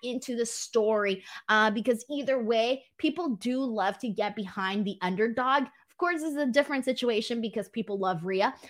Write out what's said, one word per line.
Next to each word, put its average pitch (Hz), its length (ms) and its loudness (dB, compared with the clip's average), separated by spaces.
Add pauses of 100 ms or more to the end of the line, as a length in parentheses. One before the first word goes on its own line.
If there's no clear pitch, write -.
into 247 320 -4
the 233 100 0
story, 214 800 0 (260)
uh, 214 220 6
because 226 400 0
either 269 320 0
way, 233 420 2 (140)
people 311 380 0
do 254 240 -2
love 220 380 0
to 247 100 -6
get 208 260 -2
behind 196 500 -2
the 196 180 -4
underdog. 233 600 2
Of - 360 -12
course, 349 220 0
this 311 120 -4
is 277 40 -4
a 294 100 2
different 277 380 2
situation 233 560 0
because 220 280 -4
people 202 280 -4
love 185 280 0
Rhea, 190 280 2 (180)